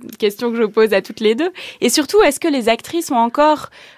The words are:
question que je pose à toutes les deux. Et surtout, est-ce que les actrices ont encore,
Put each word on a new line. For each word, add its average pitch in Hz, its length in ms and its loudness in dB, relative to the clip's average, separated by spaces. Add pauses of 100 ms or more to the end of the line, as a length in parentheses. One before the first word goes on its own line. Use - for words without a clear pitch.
(180)
question 226 320 -2
que 226 80 -4
je 233 60 2
pose 214 280 2
à 196 80 2
toutes 220 200 -10
les 220 140 2
deux. 320 160 -2 (300)
Et 247 80 2
surtout, 311 340 2
est-ce 294 160 2
que 339 100 -4
les 254 200 -2
actrices 277 420 -4
ont 269 60 0
encore, 285 540 2 (280)